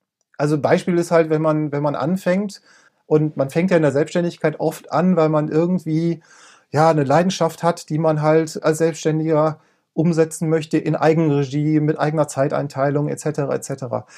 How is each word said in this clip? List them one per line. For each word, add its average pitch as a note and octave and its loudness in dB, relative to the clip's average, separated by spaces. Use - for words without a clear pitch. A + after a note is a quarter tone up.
Also D3+ 0
Beispiel F3 2
ist E3+ 0
halt, E3 4
wenn D#3 2
man, D3+ 0
wenn C#3+ -2
man D3 -2
anfängt F#3 -2
und D3+ 0
man C3+ -2
fängt F3 0
ja F3 4
in D#3+ 2
der C#3+ 2
Selbstständigkeit D#3+ -2
oft - -6
an, F3 2
weil D#3 2
man D3+ 0
irgendwie, E3 -2
ja, D#3 4
eine D3+ 2
Leidenschaft E3 0
hat, E3+ -2
die D3+ -2
man D#3 0
halt D#3 0
als D#3 0
Selbstständiger D#3 0
umsetzen D#3+ 0
möchte D#3 0
in D#3 0
Eigenregie, D3+ 2
mit D3+ 0
eigener D3+ 0
Zeiteinteilung C#3+ -2
et C#3+ -6
cetera, D3 -4
et - -6
cetera. A#2+ -8